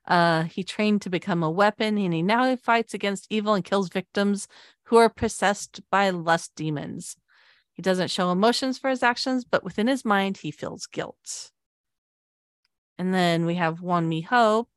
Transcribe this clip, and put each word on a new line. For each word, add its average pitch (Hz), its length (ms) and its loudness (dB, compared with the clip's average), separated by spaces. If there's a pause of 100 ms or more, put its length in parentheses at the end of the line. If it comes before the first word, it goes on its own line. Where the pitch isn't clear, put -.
Uh, 170 380 4
he 175 220 -8
trained 208 380 0
to 190 60 -10
become 170 340 -2
a 156 60 0
weapon, 208 480 0
and 190 160 0
he 165 80 0
now 240 360 2
fights 233 360 -2
against 202 360 -4
evil 214 240 0
and 185 100 0
kills 196 240 0
victims 202 600 -2 (380)
who 226 100 4
are 214 120 8
possessed - 680 -4 (100)
by 196 200 2
lust 165 460 -2
demons. 156 600 -8 (580)
He - 80 -14
doesn't 185 300 0
show 180 180 0
emotions 233 480 2
for 269 120 -4
his 254 140 -2
actions, 247 420 0
but - 180 -2
within 208 240 -2
his 262 160 0
mind, 196 340 0
he 151 140 -10
feels - 340 -10
guilt. - 680 -12 (1500)
And 185 160 -2
then 170 320 2
we 170 100 0
have 165 260 -2
Won 175 280 0
Mi-ho, 220 680 2